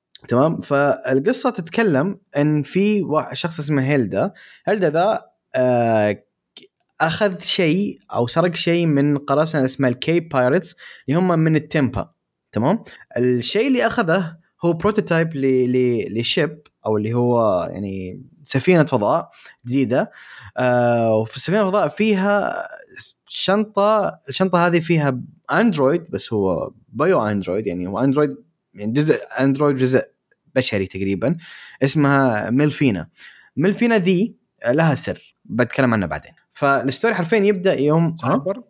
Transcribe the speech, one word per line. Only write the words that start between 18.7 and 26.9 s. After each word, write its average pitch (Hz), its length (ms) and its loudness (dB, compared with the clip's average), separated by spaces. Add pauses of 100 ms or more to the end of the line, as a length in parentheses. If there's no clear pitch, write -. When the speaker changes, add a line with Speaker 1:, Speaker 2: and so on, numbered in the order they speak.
Speaker 1:
فضاء 131 460 0 (360)
جديدة. 131 440 0 (460)
آه، 120 580 2
وفي 110 260 -2
سفينة 208 220 0
الفضاء 185 260 0
فيها 202 800 0 (580)
شنطة، 208 920 0 (100)
الشنطة 175 380 2
هذه 170 140 2
فيها 147 400 0 (320)
أندرويد، 165 580 2
بس - 220 -6
هو 95 400 -2 (160)
بايو 139 380 0